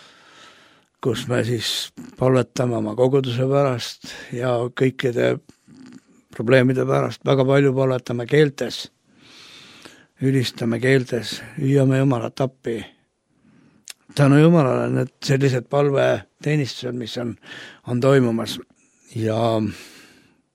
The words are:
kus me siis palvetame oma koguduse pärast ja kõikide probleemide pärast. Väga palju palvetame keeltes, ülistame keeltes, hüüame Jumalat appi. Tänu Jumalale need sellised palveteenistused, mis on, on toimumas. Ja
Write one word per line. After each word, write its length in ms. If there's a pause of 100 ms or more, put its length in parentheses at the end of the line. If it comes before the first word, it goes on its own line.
(1040)
kus 240
me 180
siis 460 (260)
palvetame 580
oma 200
koguduse 520
pärast 640 (240)
ja 220 (180)
kõikide 640 (1000)
probleemide 500
pärast. 400
Väga 200
palju 320
palvetame 480
keeltes, 640 (1300)
ülistame 600
keeltes, 560 (220)
hüüame 420
Jumalat 400
appi. 400 (1300)
Tänu 260
Jumalale 480
need 240 (100)
sellised 460
palveteenistused, 1300
mis 240
on, 160 (500)
on 140
toimumas. 580 (560)
Ja 460 (920)